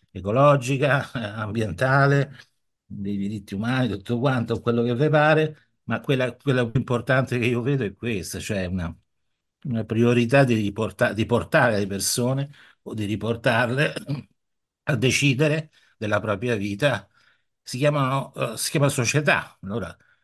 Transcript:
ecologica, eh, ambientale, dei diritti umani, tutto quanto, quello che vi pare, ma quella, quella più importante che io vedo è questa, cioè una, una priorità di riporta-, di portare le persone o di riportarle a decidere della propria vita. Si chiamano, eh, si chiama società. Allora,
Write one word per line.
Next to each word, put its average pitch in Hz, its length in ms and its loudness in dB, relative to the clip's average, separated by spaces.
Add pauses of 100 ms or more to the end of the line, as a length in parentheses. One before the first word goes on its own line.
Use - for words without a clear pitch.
(120)
ecologica, 131 1000 2
eh, 123 80 -8
ambientale, 113 1160 0 (480)
dei 101 320 -6
diritti 101 360 -6
umani, 120 360 0
tutto 101 300 -4
quanto, 120 420 0
quello 117 220 0
che 120 120 0
vi 147 140 2
pare, 151 580 2 (220)
ma 113 120 -2
quella, 127 340 -2
quella 127 340 0
più 127 100 0
importante 123 600 0
che 113 80 0
io 120 160 0
vedo 135 200 0
è 98 120 -4
questa, 101 440 -6
cioè 95 260 -4
una, 87 300 -4 (680)
una 113 220 -4
priorità 120 580 4
di 123 100 4
riporta-, 107 600 -2
di 107 120 -2
portare 120 540 2
le 101 80 -2
persone 127 640 -2 (320)
o 113 100 -12
di 107 120 -4
riportarle 117 920 0 (880)
a - 120 -2
decidere 139 760 0 (260)
della 104 220 -2
propria 107 360 -2
vita. 101 520 -2 (560)
Si - 160 -10
chiamano, 139 560 0
eh, 127 220 -6
si - 120 -4
chiama 143 200 2
società. 139 760 0
Allora, 95 320 -8 (280)